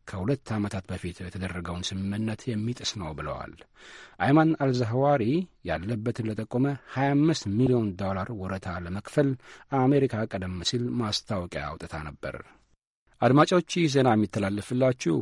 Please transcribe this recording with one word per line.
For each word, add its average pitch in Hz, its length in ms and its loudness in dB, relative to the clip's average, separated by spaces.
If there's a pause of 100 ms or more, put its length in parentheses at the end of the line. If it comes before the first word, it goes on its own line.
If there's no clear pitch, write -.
ከሁለት 104 460 -4
ዓመታት 101 340 -4
በፊት 90 320 -8
የተደረገውን 90 680 -8
ስምምነት 101 580 -4
የሚጥስ 113 520 -4
ነው 82 180 -8
ብለዋል። 71 400 -8 (640)
አይማን 151 320 6 (100)
አልዛህዋሪ 131 640 2 (420)
ያለበትን 107 640 -2
ለጠቆመ 110 380 -2 (220)
ሃያ 139 240 2
አምስት 147 360 2
ሚሊዮን 120 480 2
ዶላር 95 380 -4
ወረታ 92 340 -6 (120)
ለመክፈል 104 500 0 (440)
አሜሪካ 131 540 2
ቀደም 92 340 -6
ሲል 120 220 -2 (120)
ማስታወቂያ 98 680 -4
አውጥታ 73 380 -10
ነበር። 71 340 -10 (880)
አድማጮች፣ 151 500 6
ይህ 170 160 2
ዜና 135 220 4
የሚተላለፍላችሁ 107 1120 0